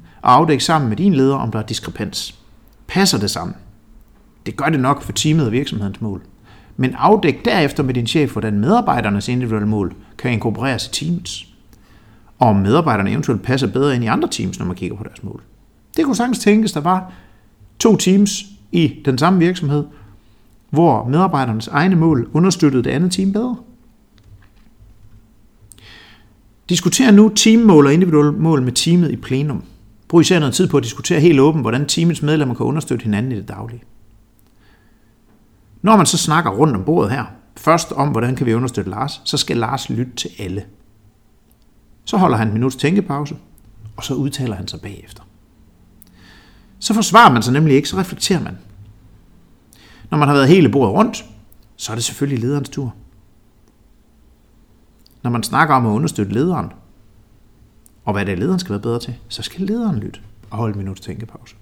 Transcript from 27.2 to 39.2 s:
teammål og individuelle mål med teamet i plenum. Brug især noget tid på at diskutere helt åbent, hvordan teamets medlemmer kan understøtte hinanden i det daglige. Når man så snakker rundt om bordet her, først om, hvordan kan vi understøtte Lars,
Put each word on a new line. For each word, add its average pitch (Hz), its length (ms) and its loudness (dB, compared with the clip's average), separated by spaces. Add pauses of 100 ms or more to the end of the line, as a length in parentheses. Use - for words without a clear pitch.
teammål 214 560 6
og 139 80 4
individuelle 156 380 4
mål 156 300 2
med 127 100 0
teamet 170 400 2
i - 40 -4
plenum. 135 480 -4 (440)
Brug 170 140 6
især 175 180 4
noget 139 140 0
tid 185 140 2
på 147 100 0
at 131 60 2
diskutere 151 360 -4
helt 151 200 6
åbent, 151 240 4
hvordan 123 240 -2
teamets 165 340 0
medlemmer 147 340 0
kan 117 100 -4
understøtte 131 380 -4
hinanden 110 280 -2
i 120 40 -6
det 107 120 -10
daglige. 117 360 -14 (2000)
Når 214 160 4
man 175 80 4
så 170 120 -2
snakker 160 340 0
rundt 127 240 2
om 92 80 -4
bordet 139 280 0
her, 127 140 -4 (320)
først 165 340 0
om, 143 180 -2
hvordan 123 260 -2
kan 127 100 -2
vi 113 80 2
understøtte 110 380 -2
Lars, 120 320 -8